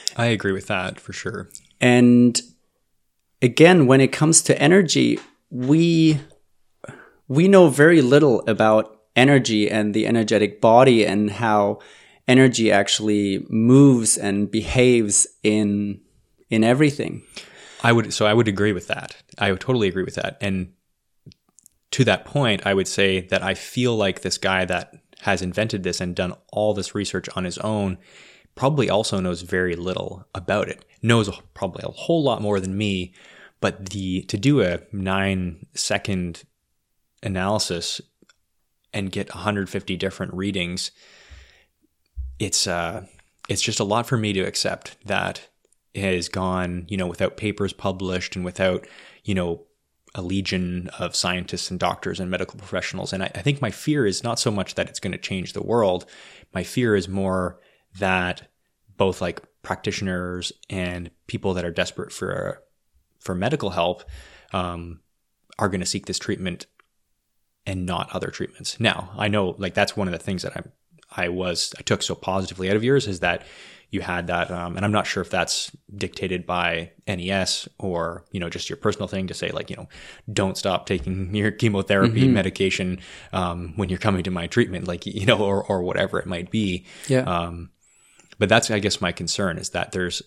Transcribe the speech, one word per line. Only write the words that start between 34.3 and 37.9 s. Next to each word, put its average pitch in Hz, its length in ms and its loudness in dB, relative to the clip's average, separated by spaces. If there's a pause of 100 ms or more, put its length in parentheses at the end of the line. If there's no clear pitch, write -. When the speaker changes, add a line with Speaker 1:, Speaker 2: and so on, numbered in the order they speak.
Speaker 1:
do 135 240 2
a 87 200 0 (120)
nine 95 720 -2 (100)
second 92 680 -4 (800)
analysis 95 800 -4 (920)